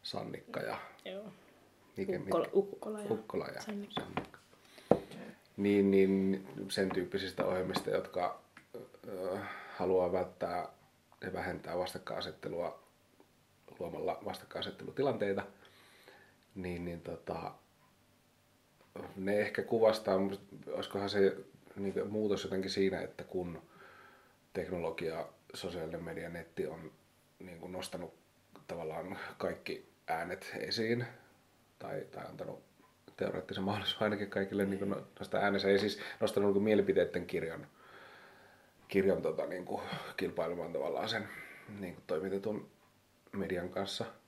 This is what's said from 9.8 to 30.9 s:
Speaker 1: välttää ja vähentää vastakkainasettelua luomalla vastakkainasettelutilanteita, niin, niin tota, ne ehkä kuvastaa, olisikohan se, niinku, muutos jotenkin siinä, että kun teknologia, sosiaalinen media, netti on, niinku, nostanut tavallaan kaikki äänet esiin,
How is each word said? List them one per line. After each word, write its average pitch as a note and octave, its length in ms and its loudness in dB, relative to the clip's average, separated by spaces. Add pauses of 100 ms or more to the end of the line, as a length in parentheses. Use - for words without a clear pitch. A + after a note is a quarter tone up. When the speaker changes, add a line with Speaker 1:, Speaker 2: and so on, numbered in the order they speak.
Speaker 1:
välttää F2 560 0 (540)
ja F2+ 120 -6
vähentää F2 440 -4
vastakkainasettelua - 1000 -4 (1000)
luomalla E2+ 460 -4
vastakkainasettelutilanteita, G2+ 1200 -2 (1120)
niin, F2+ 300 -4
niin E2+ 160 -6
tota, E2+ 500 -6 (1600)
ne G2 240 2
ehkä G#2 240 0
kuvastaa, A2 520 6 (580)
olisikohan G2 360 -2
se, G2 280 6 (380)
niinku, F#2+ 300 0
muutos G#2 380 2
jotenkin F#2+ 280 0
siinä, F#2 300 4
että - 220 -8
kun F2 380 -4 (920)
teknologia, E2 720 -2 (280)
sosiaalinen F2 500 -6
media, E2 260 -8
netti E2+ 380 -4
on, D#2+ 240 -8 (480)
niinku, F2 280 -14
nostanut F2+ 460 -8 (540)
tavallaan E2+ 500 -6 (200)
kaikki - 520 -4 (180)
äänet E2+ 520 -2
esiin, A#2 460 0 (720)